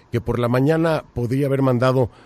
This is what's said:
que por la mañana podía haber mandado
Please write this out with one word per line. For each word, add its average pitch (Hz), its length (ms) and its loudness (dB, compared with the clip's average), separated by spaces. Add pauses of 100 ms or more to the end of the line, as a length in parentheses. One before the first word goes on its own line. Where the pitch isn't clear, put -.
(100)
que 117 100 -2
por 117 180 -4
la 120 100 -2
mañana 156 560 0 (100)
podía 127 320 -2
haber 135 160 0
mandado 127 480 2 (160)